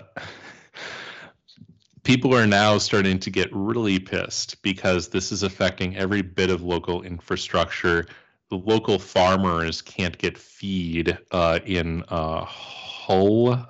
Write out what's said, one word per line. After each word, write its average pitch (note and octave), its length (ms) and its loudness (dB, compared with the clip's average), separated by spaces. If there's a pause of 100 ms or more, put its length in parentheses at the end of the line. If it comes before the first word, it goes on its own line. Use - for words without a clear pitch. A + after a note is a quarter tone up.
(160)
<laughs> - 1900 -18
people B2+ 320 4
are A2+ 120 6
now G#2 320 6
starting G2 400 2
to G2 100 -6
get G2 240 0
really G2+ 460 0
pissed - 640 -6
because F#2 460 0
this - 220 -4
is G2+ 120 -4
affecting F#2 520 -2
every G2 280 -2
bit F2+ 260 0
of F2 140 0
local F2 400 -4
infrastructure. F2 1040 -2 (420)
The G2+ 80 -6
local G#2+ 400 2
farmers F2+ 840 2
can't F2 340 -6
get F2 180 -4
feed, E2+ 800 -4 (140)
uh, E2+ 340 2
in, E2+ 460 -4
uh, D#2+ 340 -4
Hull, A2+ 1300 0